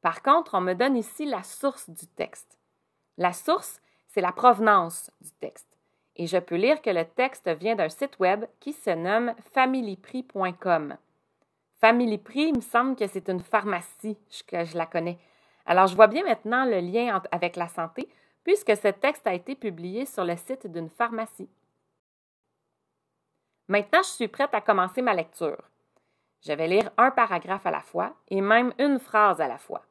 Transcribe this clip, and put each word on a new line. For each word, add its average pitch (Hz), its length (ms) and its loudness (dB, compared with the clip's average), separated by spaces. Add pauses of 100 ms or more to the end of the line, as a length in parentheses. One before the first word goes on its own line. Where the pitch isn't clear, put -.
Par 165 220 -2
contre, 311 320 2
on 190 60 2
me 185 140 0
donne 254 220 2
ici 240 300 -6
la 226 160 -4
source - 480 -6
du 165 160 -16
texte. - 520 -12 (580)
La 175 160 0
source, - 480 -4 (260)
c'est - 140 -4
la 180 120 -2
provenance 202 800 4 (100)
du 156 120 -20
texte. - 440 -18 (380)
Et 170 120 -8
je 175 120 0
peux 175 180 -4
lire 262 240 2
que 226 100 -2
le 170 140 0
texte 254 440 -4
vient 175 260 -2
d'un 180 140 -2
site 277 320 -8
web 190 240 2 (160)
qui 285 120 -10
se - 180 -6
nomme 208 440 0 (180)
familyprix 254 720 -2
point 190 300 -4
com. 156 440 -2 (840)
Familyprix, 233 680 2
il 302 80 0
me 240 40 -2
semble 247 360 0
que 214 100 -2
c'est 190 220 -8
une 185 120 -2
pharmacie, 208 760 -4 (120)
je, - 120 -18
que 170 220 -6
je 165 120 -10
la 165 100 -2
connais. 170 300 -4 (480)
Alors, 185 220 4
je 180 80 0
vois 214 140 10
bien 285 160 0
maintenant 247 400 0
le 220 160 0
lien 208 360 -2
entre, 180 140 -6
avec 175 240 -4
la 175 140 -6
santé, 170 400 -8 (340)
puisque 349 340 2
ce 208 120 0
texte 262 400 -2
a 190 60 -2
été 180 200 -8
publié 185 500 -8
sur 208 200 -6
le 170 120 -4
site 262 300 -12
d'une 170 220 -10
pharmacie. 226 600 -6 (2250)
Maintenant, 208 340 2
je 381 60 -2
suis - 180 -4
prête 262 280 -2
à 214 60 0
commencer 196 420 0
ma 233 120 2
lecture. 165 480 -6 (800)
Je 156 120 -6
vais 156 140 -2
lire 202 300 2
un 254 160 6
paragraphe 190 540 0
à 175 40 -2
la 156 100 -4
fois - 320 -6 (160)
et 190 120 0
même 226 380 2
une 277 200 2
phrase 208 420 2
à 151 60 0
la 127 120 -8
fois. - 320 -12